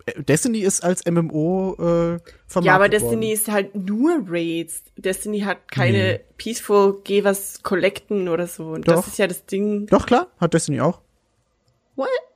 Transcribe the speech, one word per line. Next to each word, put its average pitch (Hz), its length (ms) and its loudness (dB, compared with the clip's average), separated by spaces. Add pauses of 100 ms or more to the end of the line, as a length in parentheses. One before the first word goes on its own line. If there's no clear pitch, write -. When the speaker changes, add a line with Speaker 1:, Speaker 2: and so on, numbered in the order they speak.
Speaker 1:
Äh, - 180 -8
Destiny 233 360 0
ist 190 240 -2
als 180 180 0
M 170 160 0
M 165 140 0
O, 185 420 -2
äh, 170 460 0 (260)
vermarktet 175 200 -2
Speaker 2:
Ja, 185 100 6
aber 190 100 6
Speaker 1:
worden. 214 60 4
Speaker 2:
Destiny 220 420 0
ist 214 180 -4
halt 202 240 -2
nur 220 520 0
Raids. 165 560 -4 (120)
Destiny 196 460 -4
hat 196 280 -6
keine 185 280 2
Speaker 1:
Nee. 190 220 0 (180)
Speaker 2:
Peaceful, 202 680 2
geh 202 220 0
was - 380 -2
collecten 185 680 -2
oder 170 180 -2
so. 160 220 -12
Und 160 180 -4
Speaker 1:
Doch. 165 80 8
Speaker 2:
das 185 120 0
ist - 100 -12
ja 202 100 2
das 180 180 -8
Ding. 208 420 -4
Speaker 1:
Doch, - 180 4
klar, 311 220 4 (120)
hat 170 140 0
Destiny 151 280 0
auch. 160 200 0 (920)
Speaker 2:
What? 269 120 -2 (280)